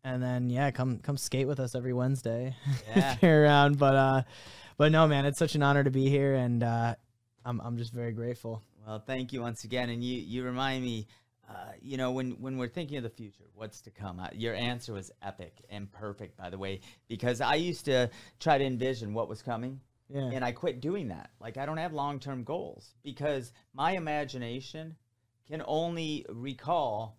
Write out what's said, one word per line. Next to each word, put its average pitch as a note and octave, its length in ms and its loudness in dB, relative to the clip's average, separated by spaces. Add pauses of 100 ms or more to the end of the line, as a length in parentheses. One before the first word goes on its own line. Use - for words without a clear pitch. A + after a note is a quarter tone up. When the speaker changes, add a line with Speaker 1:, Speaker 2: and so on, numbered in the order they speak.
Speaker 1:
and B2+ 180 -2
then, B2 280 0
yeah, C3+ 220 2
come, C3 280 -2
come C#3+ 180 -2
skate C3 300 0
with C#3 120 -2
us B2+ 160 -4
every B2+ 180 -2
Wednesday B2+ 600 0 (180)
<laughs> A2+ 220 -4
Speaker 2:
Yeah. C#3 180 6
Speaker 1:
if A#2 100 0
you're D#3 200 10
around. C#3+ 360 8
But, C3+ 160 8
uh, C3+ 260 6 (560)
but D3+ 140 8
no, D#3+ 160 8
man, C#3+ 180 4
it's C#3+ 140 0
such D#3+ 160 2
an D3 80 4
honor C#3+ 200 6
to C#3 80 4
be C3+ 180 4
here, C#3 260 4
and, A#2+ 280 2
uh, A#2 320 0 (500)
I'm, A#2+ 160 -4
I'm A#2+ 160 -6
just A#2 160 -8
very A#2+ 180 -6
grateful. A#2 520 -8 (220)
Speaker 2:
Well, G#2+ 200 -8
thank C3 280 -6
you B2+ 80 -6
once A#2+ 240 -6
again. B2 240 -4
And A#2+ 140 -4
you, B2 160 -4
you A2 240 -6
remind B2+ 400 -2
me, A2+ 240 -6 (420)
uh, A2 40 -18 (280)
you C3+ 160 -8
know, B2+ 140 0
when, B2+ 200 -4 (100)
when C3 160 -6
we're B2 120 -4
thinking D3 280 -8
of B2 60 -6
the A2+ 60 -6
future, - 340 -18 (100)
what's G#2 280 -14
to G#2+ 100 -20
come, F#2 280 -10
I, F2+ 140 -8
your A2+ 220 -4
answer A#2+ 380 -4
was F#2+ 180 -10 (100)
epic F#2 480 -14
and G2+ 220 -12
perfect, G#2 460 -12
by F#2 120 -12
the F#2+ 80 -10
way, G2 240 -6 (260)
because A#2+ 340 -2
I C3+ 140 2
used E3+ 300 -2
to B2+ 240 4 (300)
try D3+ 180 4
to C#3 80 4
envision B2 480 -2
what A2+ 160 -2
was G#2+ 120 -10
coming, B2+ 380 -8 (300)
Speaker 1:
Yeah. C#3 240 -6
Speaker 2:
and B2+ 100 -4
I B2 100 -2
quit B2+ 280 -4
doing D#3+ 280 -4
that. E2 300 -12
Like, A#2 180 -12
I C3+ 80 -6
don't D#3 120 -6
have D#3+ 160 -6
long-term C#3 500 -6
goals - 600 -10
because C#3 480 -4 (220)
my D3 180 0
imagination D3+ 1040 -6 (520)
can D#3 180 -8
only D#3+ 640 -2
recall A#2+ 880 -4